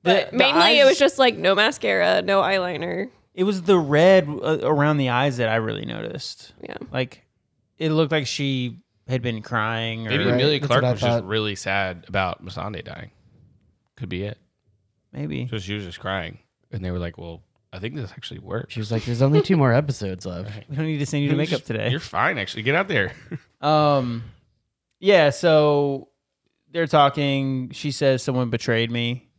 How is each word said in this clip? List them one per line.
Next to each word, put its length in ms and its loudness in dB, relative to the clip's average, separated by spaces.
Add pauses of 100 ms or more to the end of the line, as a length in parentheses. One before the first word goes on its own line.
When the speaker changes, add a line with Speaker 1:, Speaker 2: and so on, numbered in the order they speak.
Speaker 1:
The, 100 4
Speaker 2:
But 180 0
Speaker 1:
the 60 -6
Speaker 2:
mainly 420 4
it 40 8
Speaker 1:
eyes 80 10
Speaker 2:
was 80 2
just, 200 4
like, 180 4
no 160 2
mascara, 680 2
no 200 2
eyeliner. 680 -2 (240)
Speaker 1:
It 100 -2
was 200 0
the 140 6
red, 520 6
uh, 340 -2
around 340 2
the 120 0
eyes 280 0
that 120 0
I 60 0
really 300 -4
noticed. 760 -10
Speaker 2:
Yeah. 160 -14 (160)
Speaker 1:
Like, 320 -6 (520)
it 140 -2
looked 220 2
like 140 0
she 520 -4 (280)
had 140 -2
been 200 -4
crying 680 -4
or 40 -4
Speaker 3:
Maybe 140 0
Speaker 4:
Right, 100 2
Speaker 3:
Emilia 240 2
Speaker 4:
that's 80 -4
Speaker 3:
Clarke 160 4
Speaker 4:
what 40 2
I 40 2
Speaker 3:
was 100 -2
just 180 2
Speaker 4:
thought. 80 -8
Speaker 3:
really 280 -2
sad 520 -4
about 380 -4
Missandei 380 -10
dying. 280 -16 (840)
Could 140 -12
be 140 -6
it. 140 -10 (760)
Speaker 1:
Maybe. 380 -8
Speaker 3:
So 80 -8
she 160 -8
was 100 -8
just 160 -14
crying. 400 -6 (320)
And 140 -8
they 60 -4
were 80 -4
like, 180 -8
"Well, 240 -14 (320)
I 60 -14
think 160 -10
this 160 -10
actually 300 -16
works." 320 -10
Speaker 4:
She 80 -8
was 100 -6
like, 140 -2
"There's 160 -2
only 200 6
two 160 2
more 160 4
episodes 520 -2
left." 280 -10
Speaker 3:
Right. 160 -16
Speaker 1:
"We 60 -8
don't 100 -4
need 140 -4
to 60 -2
send 180 -2
you 60 0
to 60 2
Speaker 3:
You're 20 0
Speaker 1:
makeup 220 -2
Speaker 3:
just, 80 -14
Speaker 1:
today." 220 -4
Speaker 3:
"You're 120 -2
fine, 360 -2
actually. 260 -6
Get 120 0
out 120 0
there." 260 -2 (180)
<laughs> 100 -12 (180)
Speaker 1:
Um, 640 2 (760)
yeah, 320 6
so 800 2 (640)
they're 140 -2
talking. 840 2
She 180 -6
says, 320 0
"Someone 300 -2
betrayed 400 0
me." 320 -4 (160)